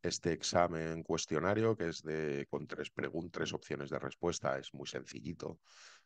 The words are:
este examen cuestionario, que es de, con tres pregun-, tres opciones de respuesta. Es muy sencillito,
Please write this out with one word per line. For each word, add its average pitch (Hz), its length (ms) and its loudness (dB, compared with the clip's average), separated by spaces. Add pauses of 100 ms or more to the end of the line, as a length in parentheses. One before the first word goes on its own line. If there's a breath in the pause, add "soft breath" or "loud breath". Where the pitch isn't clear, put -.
este 87 300 0
examen 82 720 2
cuestionario, 95 720 4
que 85 120 0
es 78 140 -4
de, 78 460 0
con 73 180 -4
tres - 280 -6
pregun-, 82 360 -2
tres 82 220 -2
opciones 71 380 -4
de 71 80 -2
respuesta. 67 600 0
Es - 160 -10
muy 69 120 -8
sencillito, 69 720 -8 (460 loud breath)